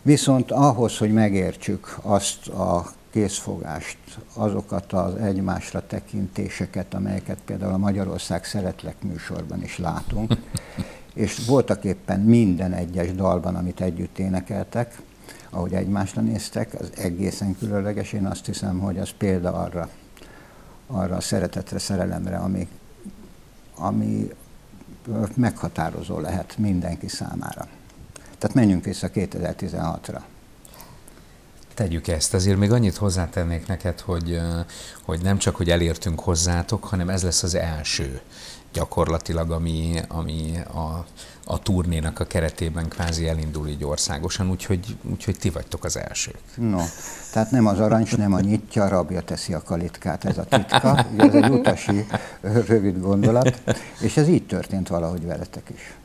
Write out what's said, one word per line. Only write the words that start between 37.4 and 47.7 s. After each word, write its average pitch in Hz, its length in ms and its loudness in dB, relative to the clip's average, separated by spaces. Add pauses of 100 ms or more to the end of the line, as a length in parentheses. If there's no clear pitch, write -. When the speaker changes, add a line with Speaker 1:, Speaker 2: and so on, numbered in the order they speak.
Speaker 2:
az 87 120 -2
első 78 680 -2 (520)
gyakorlatilag, 82 800 0
ami, 82 560 0
ami 80 500 -4 (160)
a, 82 320 -4 (400)
a - 140 -2
turnénak 85 600 0
a 85 60 0
keretében 82 640 -2
kvázi 82 380 -2
elindul 78 400 -2
így 73 160 -6
országosan, 76 680 -2
úgyhogy, 92 540 -2
úgyhogy - 340 -4
ti - 120 0
vagytok - 340 -6
az 76 140 -4
elsők. - 420 -6 (160)
Speaker 1:
No, 107 260 2 (500)
tehát 110 200 2
nem 127 140 6
az 101 140 4